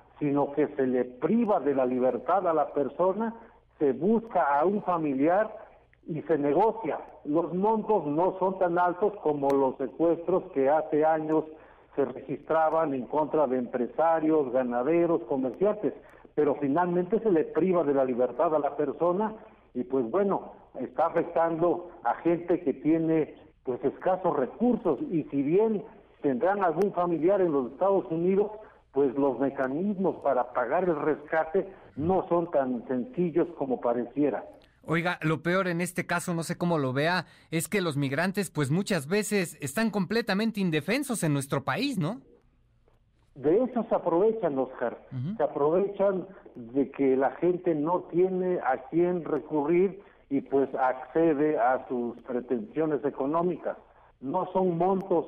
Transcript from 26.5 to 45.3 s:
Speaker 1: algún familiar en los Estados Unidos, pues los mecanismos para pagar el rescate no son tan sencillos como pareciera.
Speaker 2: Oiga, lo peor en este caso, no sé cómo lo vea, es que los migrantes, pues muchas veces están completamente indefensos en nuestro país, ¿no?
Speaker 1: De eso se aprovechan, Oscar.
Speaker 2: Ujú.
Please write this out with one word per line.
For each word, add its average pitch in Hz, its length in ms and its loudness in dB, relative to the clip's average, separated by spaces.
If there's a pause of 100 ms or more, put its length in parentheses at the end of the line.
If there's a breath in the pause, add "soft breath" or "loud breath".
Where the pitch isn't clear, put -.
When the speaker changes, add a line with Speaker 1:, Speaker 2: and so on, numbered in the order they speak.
Speaker 1:
algún 180 260 0
familiar 175 480 2
en 175 140 2
los 127 180 -2
Estados 190 400 0
Unidos, 190 400 2 (400 loud breath)
pues 135 240 2
los 139 240 0
mecanismos 139 800 -2
para 127 340 0
pagar 135 320 0
el 170 140 0
rescate 156 720 -2 (260 loud breath)
no 170 320 0
son 170 240 2
tan 127 380 0
sencillos 147 580 0 (100)
como 131 220 -2
pareciera. 120 640 0 (420 soft breath)
Speaker 2:
Oiga, 170 360 -2
lo 156 200 0
peor 180 280 0
en 170 100 -2
este 175 260 -4
caso, 175 280 -2
no 165 100 -2
sé 170 140 -6
cómo 175 200 0
lo 131 140 0
vea, 156 340 0 (260 loud breath)
es 160 180 -4
que 208 100 0
los 165 160 0
migrantes, 151 540 -2
pues 143 200 -2
muchas 165 380 0
veces 202 540 -2
están 220 280 -2
completamente 208 680 -2
indefensos 190 640 0
en 156 80 2
nuestro 139 320 -2
país, 220 340 -2
¿no? 185 220 -2 (1160)
Speaker 1:
De 156 300 2
eso 240 240 -2
se 208 80 0
aprovechan, 170 640 2
Oscar. 127 420 -4 (120)
Speaker 2:
Ujú. 147 240 -6